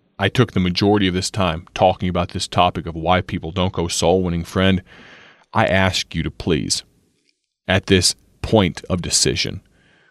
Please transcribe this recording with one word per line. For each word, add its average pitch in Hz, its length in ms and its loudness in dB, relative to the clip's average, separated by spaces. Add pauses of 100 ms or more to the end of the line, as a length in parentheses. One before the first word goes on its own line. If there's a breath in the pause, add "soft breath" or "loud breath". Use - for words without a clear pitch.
(180)
I 98 100 0
took - 240 0
the 95 80 0
majority 98 480 2
of 87 60 -2
this 90 160 -4
time 87 420 -2
talking 92 380 2
about 87 200 -2
this - 160 -6
topic 90 380 0
of 82 100 -10
why 85 280 0
people 80 300 -8
don't 92 200 -2
go 87 160 -4
soul 90 340 2
winning. 85 220 -2
Friend, 95 380 2 (720 loud breath)
I 110 100 2
ask 95 500 0
you 82 100 -2
to - 60 -6
please, - 520 -2 (840)
at 92 200 0
this 92 280 4 (280)
point 95 460 2
of 90 140 -2
decision, - 580 -2 (500 soft breath)